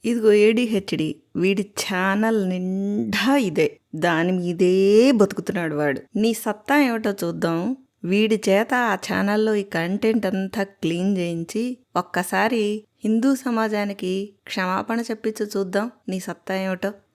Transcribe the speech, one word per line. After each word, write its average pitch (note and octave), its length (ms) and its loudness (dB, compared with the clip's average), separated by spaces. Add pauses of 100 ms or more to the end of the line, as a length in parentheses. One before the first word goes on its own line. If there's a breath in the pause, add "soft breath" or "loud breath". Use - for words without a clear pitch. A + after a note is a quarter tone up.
ఇదిగో A3 280 4
ఏడీహెచ్డీ, G#3 800 2 (200)
వీడి F#3+ 260 2
ఛానల్ G3 880 0
నిండా G3 840 0
ఇదే, E3 420 2 (180)
దాని E3+ 360 0
మీదే F#3 800 4
బతుకుతున్నాడు F#3+ 640 0
వాడు. D3 260 0 (140)
నీ A3 180 2
సత్తా D4 460 -2
ఏమిటో A#3 320 0
చూద్దాం. E3+ 680 -2 (260)
వీడి G#3+ 460 2
చేత G#3 240 2
ఆ A#3 220 0
ఛానల్లో G#3 600 0
ఈ G3+ 80 -2
కంటెంట్ G3+ 640 -2
అంతా F#3+ 380 -4
క్లీన్ F#3 540 -2
చేయించి F3 600 -4 (180)
ఒక్కసారి G#3 880 -2 (200)
హిందూ A3+ 320 2
సమాజానికి G#3 1000 -4 (140)
క్షమాపణ G3+ 520 -2
చెప్పించు A3 460 -4 (120)
చూద్దాం G3 340 -2 (180)
నీ F#3 100 -4
సత్తా F#3 360 -8
ఏమిటో. F#3+ 360 -4 (240)